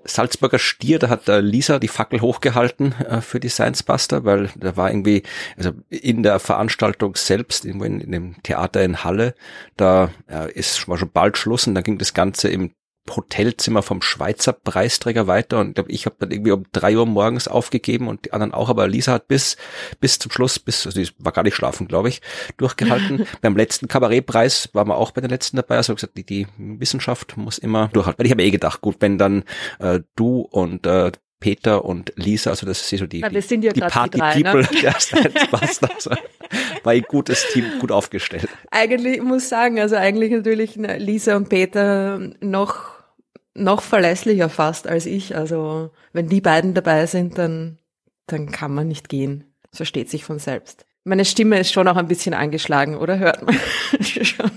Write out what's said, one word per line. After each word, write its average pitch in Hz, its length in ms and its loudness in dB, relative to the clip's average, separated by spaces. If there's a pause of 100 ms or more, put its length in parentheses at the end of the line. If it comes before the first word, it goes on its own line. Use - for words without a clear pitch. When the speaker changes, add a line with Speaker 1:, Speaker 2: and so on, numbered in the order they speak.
Speaker 1:
Salzburger - 560 0
Stier, - 400 2
da 120 100 2
hat, 113 200 0
äh, 104 100 6
Lisa 123 400 2
die 117 80 0
Fackel 113 340 -2
hochgehalten, 123 720 2 (140)
äh, 117 140 -2
für - 180 -6
die 123 100 -6
Science 120 340 0
Buster, 135 420 0
weil 101 320 4
da 92 180 -4
war 92 140 2
irgendwie, 104 340 2 (320)
also 87 160 -2 (180)
in 117 340 0
der 101 160 4
Veranstaltung 104 760 0
selbst, - 500 -2
irgendwo 101 200 -8
in, 104 160 -4
in 78 100 -10
dem 90 320 -6
Theater - 400 0
in 90 200 0
Halle, 110 320 0 (420)
da, 92 320 6 (200)
äh, 78 220 -8
ist, - 380 -4
war 90 80 -2
schon 87 140 -4
bald 98 260 2
Schluss 117 300 0
und 101 80 0
dann 90 80 0
ging 104 160 -2
das - 140 -4
Ganze - 360 0
im 92 220 -2 (380)
Hotelzimmer 113 720 0
vom 98 220 -4
Schweizer - 500 -2
Preisträger 113 720 0
weiter 95 340 2
und 98 100 0
ich 98 60 -12
glaub, - 140 -2
ich - 160 -6
hab - 140 -6
dann 95 100 -4
irgendwie 104 220 0
um 98 200 2
drei 107 240 2
Uhr 113 120 4
morgens 113 400 0
aufgegeben 120 600 -2
und 110 180 -10
die - 80 -8
anderen 104 200 -2
auch, 117 160 -2
aber 110 180 2
Lisa 127 260 0
hat - 140 -2
bis, - 300 0 (420)
bis - 200 0
zum - 120 -8
Schluss, - 280 0
bis, - 260 -4
also 87 160 -4
die 87 160 -2
war - 140 -4
gar 87 100 2
nicht 101 140 2
schlafen, - 320 -4
glaub 92 180 0
ich, 127 160 -2 (360)
durchgehalten. 196 760 0
Speaker 2:
<laughs> - 80 -14
Speaker 1:
Beim 101 160 2
letzten 113 300 0
Kabarettpreis 123 840 2
waren 104 160 2
wir 90 80 2
auch 113 120 0
bei - 120 -6
den 127 100 -4
Letzten 127 260 -4
dabei, 123 200 0
also 113 180 0
gesagt, - 220 -10
die, 95 60 -12
die 101 220 -4 (140)
Wissenschaft 120 760 -6
muss 110 220 -8
immer 110 360 0
durchhalten. 92 260 2
Weil 120 80 2
ich 123 40 6
hab 117 60 4
mir 92 80 4
eh 104 60 6
gedacht, 87 300 0
gut, 104 180 -2
wenn 101 180 2
dann, 98 260 2 (360)
äh, 90 220 0 (140)
du 120 260 2
und, 90 440 -2
äh, 90 260 4 (280)
Peter 104 460 2
und 85 300 -8
Lisa, - 360 0
also 95 160 -4
das 92 140 -4
ist - 120 -6
eh 98 40 -2
so 98 100 -2
die, 82 140 -8
Speaker 2:
Na, 214 100 -4
wir 202 100 0
Speaker 1:
die, 196 60 -8
Speaker 2:
sind 220 160 0
ja 220 100 4
Speaker 1:
die - 60 2
Speaker 2:
grad 175 340 0
die - 60 0
drei, 151 240 2
Speaker 1:
Party-People 180 180 4
Speaker 2:
ne? - 140 2
Speaker 1:
<laughs> 320 80 2
der - 160 2
Science - 500 2
Buster, - 460 0
also - 140 -10 (760)
war 117 100 4
ein 123 140 4
gutes 143 460 0
Team, 120 120 2 (140)
gut 127 120 -4
aufgestellt. 98 560 -2 (220)
Speaker 2:
Eigentlich 240 540 0
muss 254 260 0
sagen, 233 300 2
also 214 160 2
eigentlich 208 360 2
natürlich, 220 460 0
ne, 208 220 -4
Lisa 208 380 0
und 196 120 -2
Peter 196 680 0 (220)
noch, 196 580 -4 (540)
noch 196 280 2
verlässlicher 185 680 2
fast 160 380 -2
als 165 180 -2
ich. 190 300 -6
Also 160 560 -4 (200)
wenn 170 160 -4
die 190 140 4
beiden 175 320 4
dabei 165 320 4
sind, 175 320 -2
dann, 165 400 -4 (500)
dann 151 240 -6
kann 143 220 -6
man 151 160 -2
nicht 147 180 -8
gehen. 139 380 -4 (240)
Das - 80 -20
versteht 147 320 -6
sich 151 160 -8
von 151 140 -10
selbst. - 460 -10 (200)
Meine 190 200 2
Stimme 214 340 4
ist 180 120 2
schon 185 160 4
auch 180 100 4
ein 175 100 0
bisschen 170 260 -2
angeschlagen, 147 640 0
oder? 180 200 -2
Hört 185 260 2
man - 140 4 (220)
<laughs> - 220 -2
schon, - 560 -2